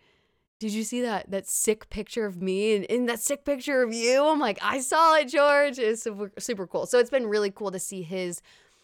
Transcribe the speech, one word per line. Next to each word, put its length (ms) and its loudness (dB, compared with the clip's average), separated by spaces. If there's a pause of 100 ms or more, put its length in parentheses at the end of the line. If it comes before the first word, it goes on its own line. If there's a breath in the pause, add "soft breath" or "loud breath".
(580 soft breath)
did 140 -4
you 100 -2
see 200 -4
that, 280 -4
that 160 -4
sick 440 -2
picture 340 -6
of 160 -6
me 340 0
and, 160 -2
and 180 0
that 120 -2
sick 240 -4
picture 380 0
of 100 0
you?" 320 2
I'm 160 4
like, 220 0
"I 180 -2
saw 360 4
it, 120 2
George." 500 4
It's 240 0
super, 360 -8
super 280 -4
cool. 200 -4
So 120 4
it's 120 4
been 160 0
really 240 0
cool 200 -6
to 80 -6
see 240 -10
his 380 -6 (440 soft breath)